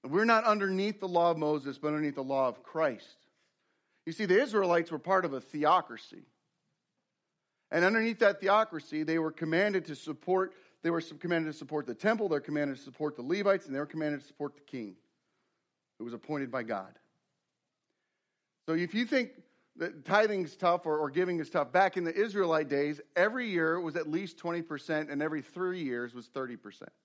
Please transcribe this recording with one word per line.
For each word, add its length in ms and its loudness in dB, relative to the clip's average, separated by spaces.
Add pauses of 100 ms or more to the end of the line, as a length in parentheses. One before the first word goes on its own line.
We're 180 2
not 220 4
underneath 560 2
the 80 -6
law 220 4
of 60 0
Moses, 400 -2
but 120 -4
underneath 260 -2
the 80 -6
law 240 0
of 160 -6
Christ. 540 -4 (880)
You 80 -8
see, 100 -4
the 180 4
Israelites 480 2
were 100 -6
part 260 2
of 80 -4
a 80 -6
theocracy. 800 0 (1500)
And 120 4
underneath 340 2
that 220 4
theocracy, 600 0
they 140 0
were 140 0
commanded 540 0
to 100 -10
support, 600 -2 (280)
they 60 2
were 100 0
sub-, 220 -12
commanded 320 0
to 40 -12
support 300 -6
the 80 -6
temple, 320 0
they 80 2
were 60 0
commanded 340 -2
to 80 -20
support 320 -6
the 60 -12
Levites, 440 2
and 80 -8
they 60 -2
were 60 -4
commanded 340 -4
to 80 -18
support 280 -10
the 80 -20
king 340 -10 (1000)
who 60 -12
was 100 -8
appointed 380 -6
by 120 -4
God. 280 -6 (1800)
So 80 0
if 180 -2
you 120 0
think 260 0 (460)
that 260 -8
tithing 400 2
is 140 -8
tough 280 2
or, 120 0
or 120 -2
giving 300 0
is 100 -6
tough, 220 0
back 240 4
in 80 -2
the 100 -2
Israelite 540 2
days, 320 0 (160)
every 340 2
year 300 2
was 160 -6
at 100 -4
least 320 -4
twenty 240 -4
percent, 480 -4
and 120 -4
every 200 -2
three 400 -6
years 320 -4
was 140 -14
thirty 300 -8
percent 340 -18 (140)